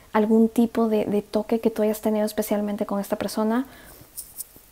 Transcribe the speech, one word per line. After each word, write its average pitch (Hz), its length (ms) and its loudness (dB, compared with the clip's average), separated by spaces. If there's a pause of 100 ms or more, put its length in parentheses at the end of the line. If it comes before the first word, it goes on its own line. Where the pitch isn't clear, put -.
(140)
algún 220 360 4
tipo 233 380 2
de, 214 180 0
de 202 160 0
toque 220 380 -2
que 226 100 0
tú 220 140 -2
hayas 214 180 0
tenido 214 240 0
especialmente 208 600 -2
con 202 140 -4
esta 202 180 -4
persona. 220 500 -2 (1040)